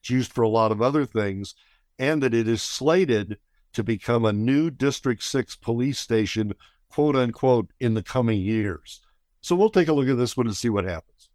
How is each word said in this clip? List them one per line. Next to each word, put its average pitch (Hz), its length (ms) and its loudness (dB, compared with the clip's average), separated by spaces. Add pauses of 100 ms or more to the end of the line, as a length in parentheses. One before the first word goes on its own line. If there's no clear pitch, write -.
It's - 100 -10
used 127 220 0
for 123 100 0
a 113 60 4
lot 110 240 2
of 104 100 -2
other 139 240 0
things, 101 480 -4 (440)
and 143 240 0
that 123 120 0
it 113 140 2
is 113 140 0
slated 131 760 0 (360)
to 113 100 -2
become 117 400 0
a 110 80 2
new 135 380 0
District 131 520 -2
Six - 320 -4
police 123 440 -4
station, 110 540 -2 (380)
quote 147 240 0
unquote, 123 640 2
in 117 160 0
the 110 80 -2
coming 113 380 0
years. 104 600 -4 (400)
So - 140 -2
we'll 208 160 4
take 180 180 4
a 160 40 2
look 139 160 2
at 135 100 2
this 120 180 -2
one 123 100 0
and 104 100 -4
see - 120 -2
what 101 160 0
happens. - 500 -10